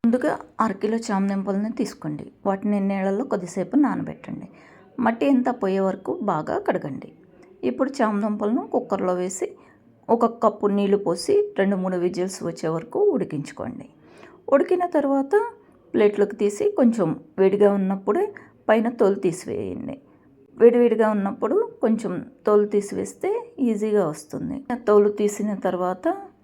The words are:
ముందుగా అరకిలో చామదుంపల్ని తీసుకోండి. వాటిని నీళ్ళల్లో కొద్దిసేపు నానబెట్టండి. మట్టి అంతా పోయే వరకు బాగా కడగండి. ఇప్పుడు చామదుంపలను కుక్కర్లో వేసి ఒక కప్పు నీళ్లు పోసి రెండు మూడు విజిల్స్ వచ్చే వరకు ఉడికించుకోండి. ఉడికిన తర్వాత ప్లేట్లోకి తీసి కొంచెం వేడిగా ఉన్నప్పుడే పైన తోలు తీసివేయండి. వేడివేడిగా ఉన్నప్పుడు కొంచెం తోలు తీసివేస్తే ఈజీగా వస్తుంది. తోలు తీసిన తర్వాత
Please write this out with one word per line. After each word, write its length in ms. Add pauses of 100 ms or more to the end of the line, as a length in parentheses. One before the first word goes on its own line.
ముందుగా 340 (200)
అరకిలో 380
చామదుంపల్ని 800
తీసుకోండి. 540 (120)
వాటిని 340
నీళ్ళల్లో 520
కొద్దిసేపు 440
నానబెట్టండి. 720 (520)
మట్టి 300
అంతా 220
పోయే 280
వరకు 400 (120)
బాగా 360
కడగండి. 420 (540)
ఇప్పుడు 280 (100)
చామదుంపలను 720
కుక్కర్లో 480
వేసి 280 (600)
ఒక 160 (180)
కప్పు 240
నీళ్లు 300
పోసి 640
రెండు 160
మూడు 200 (100)
విజిల్స్ 440
వచ్చే 200
వరకు 300 (160)
ఉడికించుకోండి. 760 (640)
ఉడికిన 320
తర్వాత 500 (580)
ప్లేట్లోకి 420
తీసి 360
కొంచెం 500 (180)
వేడిగా 340
ఉన్నప్పుడే 600 (360)
పైన 200
తోలు 260
తీసివేయండి. 840 (580)
వేడివేడిగా 560
ఉన్నప్పుడు 400 (260)
కొంచెం 440 (200)
తోలు 280
తీసివేస్తే 560 (300)
ఈజీగా 480
వస్తుంది. 580 (220)
తోలు 220
తీసిన 440 (120)
తర్వాత 420 (360)